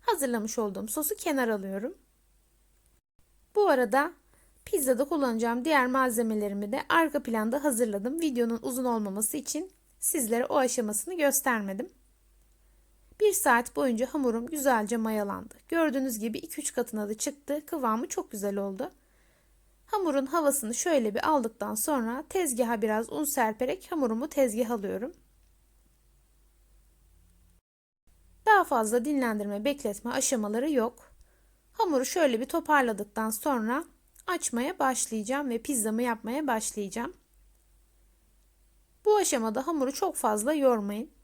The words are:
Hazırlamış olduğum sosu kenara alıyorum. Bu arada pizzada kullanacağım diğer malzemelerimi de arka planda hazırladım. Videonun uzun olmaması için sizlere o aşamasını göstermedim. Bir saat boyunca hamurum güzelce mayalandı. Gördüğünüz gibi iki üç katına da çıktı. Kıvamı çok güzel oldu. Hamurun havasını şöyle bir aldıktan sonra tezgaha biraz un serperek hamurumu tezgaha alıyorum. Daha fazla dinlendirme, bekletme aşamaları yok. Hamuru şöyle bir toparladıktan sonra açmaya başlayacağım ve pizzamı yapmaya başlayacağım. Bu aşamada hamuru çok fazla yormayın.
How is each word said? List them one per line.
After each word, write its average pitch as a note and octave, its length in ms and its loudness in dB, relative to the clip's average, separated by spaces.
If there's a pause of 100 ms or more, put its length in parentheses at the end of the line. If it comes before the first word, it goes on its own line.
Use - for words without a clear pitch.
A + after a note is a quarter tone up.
Hazırlamış A#3+ 580 -2
olduğum G#3 300 -4
sosu D#4 280 -2
kenara C4 380 0
alıyorum. G3 440 -6 (1600)
Bu G#4 140 6
arada C4+ 440 4 (520)
pizzada C4 400 2
kullanacağım A#3+ 600 0
diğer C#4+ 220 4
malzemelerimi A3 880 0
de C#4 160 -2
arka D#4 340 4
planda A#3 420 -2
hazırladım. A#3 560 0
Videonun A#3+ 420 0
uzun B3+ 220 -4
olmaması A3 520 -2
için D#4 360 -6 (260)
sizlere A#3 480 0
o - 100 0
aşamasını B3 580 0
göstermedim. A#3+ 760 0 (1300)
Bir G#4 120 6
saat B3 440 2
boyunca B3+ 380 0
hamurum A#3+ 320 0
güzelce B3+ 500 0
mayalandı. G#3+ 580 -4 (140)
Gördüğünüz C4+ 500 0
gibi A3 200 -4
iki - 220 -10
üç - 120 -6
katına A3 360 -4
da G#3+ 100 -6
çıktı. D4 480 -6
Kıvamı B3+ 420 -2
çok - 240 -6
güzel G3+ 240 -4
oldu. G3 340 -6 (960)
Hamurun D4+ 400 0
havasını C#4 480 2
şöyle A#3+ 400 2
bir - 140 0
aldıktan A3 460 0
sonra B3+ 540 -2
tezgaha A#3+ 540 0
biraz A3 300 0
un D4+ 120 -2
serperek B3+ 680 -2
hamurumu B3+ 360 0
tezgaha A#3+ 460 0
alıyorum. G3+ 380 -6 (3250)
Daha G#4 180 8
fazla A3+ 400 2
dinlendirme, G#3+ 600 -2
bekletme G3+ 460 -2
aşamaları A#3+ 600 0
yok. A#3+ 420 -2 (600)
Hamuru D4+ 320 2
şöyle C4 360 2
bir B3+ 60 -4
toparladıktan A3+ 840 2
sonra B3+ 540 -2 (420)
açmaya E4+ 520 -4
başlayacağım C4 720 -2
ve A#3 80 -2
pizzamı A3+ 440 -2
yapmaya B3 440 -2
başlayacağım. A3 640 -4 (1900)
Bu G#4+ 120 6
aşamada C4 500 0
hamuru C#4+ 260 0
çok F4+ 240 -2
fazla A3 380 0
yormayın. A#3 560 0 (140)